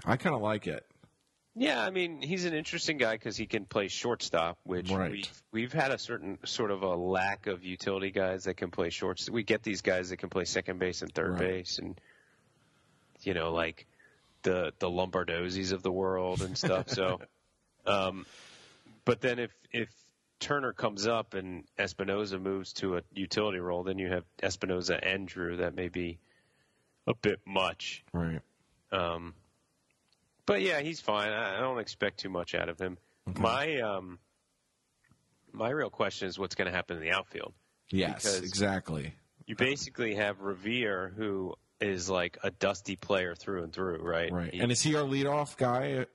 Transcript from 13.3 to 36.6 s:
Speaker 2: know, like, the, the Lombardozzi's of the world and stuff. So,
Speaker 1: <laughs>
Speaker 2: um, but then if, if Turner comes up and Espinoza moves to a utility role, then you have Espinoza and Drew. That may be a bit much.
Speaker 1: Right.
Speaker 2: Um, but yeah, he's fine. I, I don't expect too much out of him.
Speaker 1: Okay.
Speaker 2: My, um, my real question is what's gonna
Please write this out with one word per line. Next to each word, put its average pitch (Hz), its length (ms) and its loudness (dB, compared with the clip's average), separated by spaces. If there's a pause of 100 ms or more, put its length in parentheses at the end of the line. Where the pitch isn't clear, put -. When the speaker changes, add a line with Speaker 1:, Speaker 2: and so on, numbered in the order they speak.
Speaker 2:
know, 82 180 0
like, 82 340 -2 (580)
the, 90 360 2
the 90 100 0
Lombardozzi's 90 840 0
of 92 120 -2
the 92 80 2
world 92 500 0
and 95 160 -4
stuff. 92 320 2
So, 92 300 2 (340)
Speaker 1:
<laughs> - 320 -18
Speaker 2:
um, 95 400 2 (800)
but 117 160 4
then 123 180 2
if, 117 120 -2 (200)
if 113 180 -2 (500)
Turner 131 340 0
comes 104 340 0
up 113 260 2
and 92 300 -6 (140)
Espinoza 98 640 0
moves 95 320 -2
to 92 240 0
a 82 40 -2 (120)
utility 98 460 0
role, 90 240 -2
then 95 160 -2
you 92 100 -2
have 90 160 0 (160)
Espinoza 90 600 0
and 95 260 0
Drew. 87 300 -4
That 87 180 0
may 90 140 -2
be 85 300 -4 (880)
a 113 80 6
bit - 300 2
much. 92 580 0 (100)
Speaker 1:
Right. 85 280 0 (500)
Speaker 2:
Um, 85 420 0 (1120)
but 202 160 4
yeah, 170 200 2
he's 156 180 -4
fine. 104 320 2
I, 104 260 0
I - 20 0
don't 127 200 0
expect - 400 -2
too 98 100 -6
much 87 260 -2
out 85 140 0
of 82 100 -6
him. 92 180 -4 (320)
Speaker 1:
Okay. 92 120 -2
Speaker 2:
My, 135 400 2
um, 92 380 -2 (1300)
my 110 160 0
real 135 200 0
question 98 380 0
is 90 120 -6
what's 95 160 -4
gonna 92 160 0